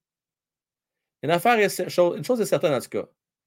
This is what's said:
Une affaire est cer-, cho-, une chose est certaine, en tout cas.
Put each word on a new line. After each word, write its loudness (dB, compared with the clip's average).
Une -2
affaire 2
est 2
cer-, -6
cho-, 2
une -10
chose -2
est 0
certaine, 0
en 0
tout -12
cas. -8